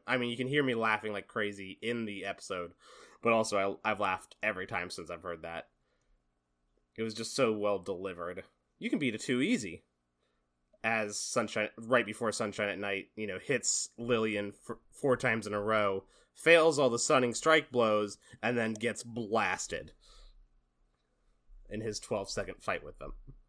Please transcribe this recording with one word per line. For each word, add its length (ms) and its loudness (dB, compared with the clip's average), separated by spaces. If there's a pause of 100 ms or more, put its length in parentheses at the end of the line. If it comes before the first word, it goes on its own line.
I 120 0
mean, 120 -2
you 60 -6
can 100 -2
hear 160 2
me 120 0
laughing 380 0
like 140 -6
crazy 560 -6
in 220 -2
the 220 -8
episode, 480 -8 (480)
but 100 4
also 520 2
I, 60 0
I've 80 -2
laughed 420 -2
every 260 -2
time 220 -4
since 220 -10
I've 120 -10
heard 200 -8
that. 260 -8 (1300)
It 60 -6
was 120 -4
just 200 -8
so 180 4
well 280 0
delivered. 640 -6 (340)
"You 100 -6
can 120 0
beat 160 0
a 20 -10
two 220 0
easy." 420 -2 (1000)
As 340 -2
Sunshine, 580 -2
right 300 2
before 240 -2
Sunshine 380 -2
at 100 -4
Night, 280 -4 (100)
you 100 -4
know, 160 -4
hits 460 0 (100)
Lillian 540 0 (160)
f-, 80 -10 (160)
four 240 2
times 300 0
in 80 -2
a 60 0
row, 440 2 (300)
fails 440 8
all 120 6
the 100 2
stunning 340 4
strike 380 4
blows, 460 4 (240)
and 140 0
then 180 0
gets 280 -4
blasted 920 -2 (1800)
in 120 -6
his 180 -6
twelve 320 -4
second 300 -6
fight 240 -6
with 140 -16
them. 160 -12 (340)